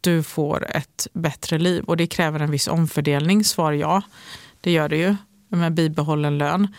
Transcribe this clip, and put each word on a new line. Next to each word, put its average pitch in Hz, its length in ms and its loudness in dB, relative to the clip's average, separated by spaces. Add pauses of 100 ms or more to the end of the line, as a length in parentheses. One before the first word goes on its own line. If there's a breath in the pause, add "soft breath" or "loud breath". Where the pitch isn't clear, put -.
du 170 220 2
får - 440 -2 (100)
ett - 360 -8
bättre 160 460 -4
liv. 175 260 0
Och 165 120 0
det 170 100 0
kräver 156 340 -2
en 151 100 0
viss 143 180 -2
omfördelning, 156 760 2
svar 160 280 0
ja. 156 300 0 (580 loud breath)
Det 180 100 -2
gör 156 180 2
det 156 80 0
ju, 190 200 2 (320)
med 170 260 0
bibehållen 151 640 0
lön. 170 300 0 (100)